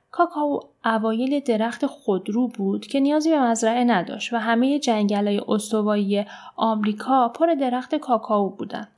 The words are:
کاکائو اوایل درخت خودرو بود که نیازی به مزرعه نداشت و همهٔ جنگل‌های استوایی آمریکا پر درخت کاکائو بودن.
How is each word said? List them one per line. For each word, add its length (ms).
کاکائو 500
اوایل 560
درخت 460
خودرو 640
بود 380
که 140
نیازی 300
به 100
مزرعه 440
نداشت 480
و 40
همهٔ 420
جنگل‌های 680
استوایی 760
آمریکا 720
پر 260
درخت 400
کاکائو 540
بودن. 500